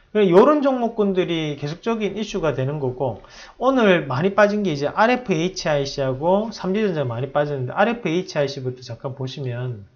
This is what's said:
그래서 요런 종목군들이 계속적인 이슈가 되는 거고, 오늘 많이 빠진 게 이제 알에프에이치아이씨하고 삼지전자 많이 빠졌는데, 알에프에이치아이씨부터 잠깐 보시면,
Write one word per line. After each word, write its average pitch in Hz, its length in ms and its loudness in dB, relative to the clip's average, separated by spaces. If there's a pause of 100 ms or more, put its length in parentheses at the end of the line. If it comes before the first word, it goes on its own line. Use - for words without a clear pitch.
(120)
그래서 208 180 4
요런 262 320 8
종목군들이 185 960 0
계속적인 202 600 -4
이슈가 180 360 -2
되는 135 260 -2
거고, 127 440 -4 (340)
오늘 226 480 4
많이 147 300 -2
빠진 208 260 4
게 185 100 0
이제 143 160 -2
알에프에이치아이씨하고 175 1600 0
삼지전자 190 520 -2
많이 123 280 -4
빠졌는데, 143 420 -2
알에프에이치아이씨부터 165 1080 -2
잠깐 123 340 -10
보시면, 127 720 -8 (100)